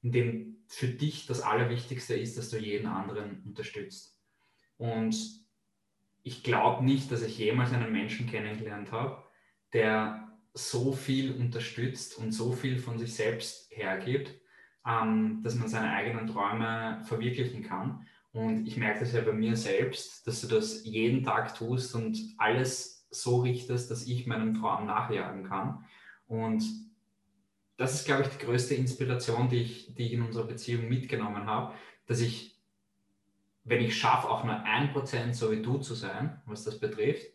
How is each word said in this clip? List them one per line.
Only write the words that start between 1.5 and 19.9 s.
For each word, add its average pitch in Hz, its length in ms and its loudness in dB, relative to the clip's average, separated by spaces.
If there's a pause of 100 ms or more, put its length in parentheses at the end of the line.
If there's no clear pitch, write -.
ist, 120 220 -2
dass - 140 -8
du 113 80 -2
jeden 107 300 -2
anderen 101 560 -6
unterstützt. - 720 -10 (600)
Und 226 380 0 (1040)
ich - 200 -10
glaub 127 400 4
nicht, 135 300 4
dass 117 100 0
ich 113 160 -4
jemals 120 340 4
einen 113 200 2
Menschen 107 360 0
kennengelernt 104 640 -6
habe, 131 300 -4 (500)
der 110 560 4 (260)
so 127 380 0
viel 131 440 0
unterstützt 120 840 -4
und 113 140 -4
so 127 200 0
viel 127 260 -2
von 117 200 -4
sich 117 160 -6
selbst - 560 -2
hergibt, 104 640 -2 (520)
ähm, 110 560 4
dass 117 120 0
man 117 140 0
seine 110 240 0
eigenen 110 340 -2
Träume 113 760 -2
verwirklichen 123 580 0
kann. 98 440 -4 (260)
Und 110 340 0
ich - 100 -4
merke 107 240 2
das 120 120 0
ja 117 80 4
bei 110 120 2
mir 113 240 4
selbst, - 680 0